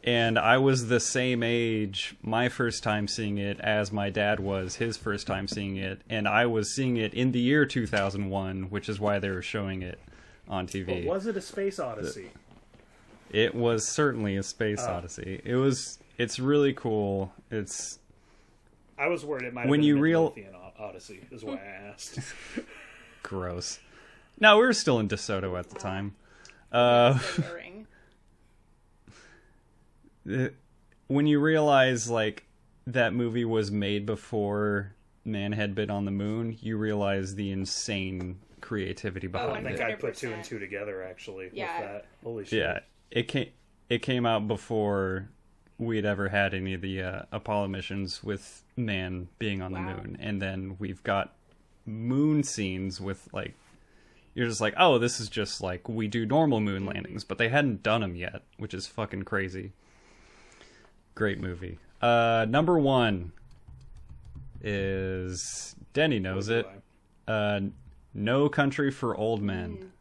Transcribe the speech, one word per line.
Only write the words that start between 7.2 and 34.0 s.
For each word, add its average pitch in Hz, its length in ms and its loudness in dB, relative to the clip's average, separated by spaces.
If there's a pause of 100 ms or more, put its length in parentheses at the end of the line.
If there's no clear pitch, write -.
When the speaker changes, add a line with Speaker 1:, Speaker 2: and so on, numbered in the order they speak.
Speaker 1:
the 127 60 2
year 135 280 6
two 117 180 -2
thousand 98 440 0
one, 95 420 -2
which 101 180 -4
is 101 100 -4
why 101 200 2
they 98 100 -2
were 90 140 -4
showing 95 400 -4
it 90 160 -10 (480)
on 92 180 -4
T 98 160 -6
V. 90 200 -4
Speaker 2:
But 85 40 -6
was 190 220 -2
it 202 100 -4
a 180 40 -4
space 196 380 -4
odyssey? 107 520 -8 (1000)
Speaker 1:
It 107 260 2
was 117 320 2
certainly 113 500 0
a 95 60 -2
space 104 380 -2
Speaker 2:
Oh. 117 120 -2
Speaker 1:
odyssey. 87 520 -8
It 120 100 0
was, 131 440 2 (180)
it's 123 220 -2
really 139 340 4
cool. 101 580 -2 (200)
It's - 480 -8 (1000)
Speaker 2:
I 143 100 0
was 170 160 -2
worried 143 220 -6
it 123 80 -8
might 120 80 -8
have 123 80 0
Speaker 1:
When 147 120 6
Speaker 2:
been 151 60 6
Speaker 1:
you 147 100 6
Speaker 2:
a 139 40 4
Speaker 1:
real- 165 340 4
Speaker 2:
Midlothian 98 200 -16
o-, 92 280 -16
odyssey, 92 380 -14 (100)
is 113 120 -14
why - 100 -8
I 98 380 -14
asked. - 280 -12 (520)
<laughs> - 520 -20
Speaker 1:
Gross. 90 560 -6 (600)
No, 214 180 10
we 240 80 8
were 247 80 4
still 123 260 2
in 107 80 0
DeSoto 95 500 -2
at 90 120 -6
the - 100 -14
time. 98 360 -4 (560)
Uh, 120 460 8 (200)
Speaker 3:
Remembering. 175 540 -8
Speaker 1:
<laughs> - 60 -20 (2250)
the, 127 280 -2 (540)
when 143 200 4
you 147 120 6
realize, 139 680 6
like, 110 360 0 (420)
that 120 260 2
movie 120 320 0
was 110 260 2
made 101 340 0